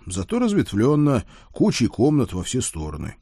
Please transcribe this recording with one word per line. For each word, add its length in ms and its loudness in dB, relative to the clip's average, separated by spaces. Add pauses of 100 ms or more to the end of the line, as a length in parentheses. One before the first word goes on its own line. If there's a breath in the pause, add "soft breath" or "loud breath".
зато 320 -4
разветвленно, 840 2 (280 soft breath)
кучей 360 2
комнат 460 2
во 100 -6
все 180 -4
стороны. 600 -8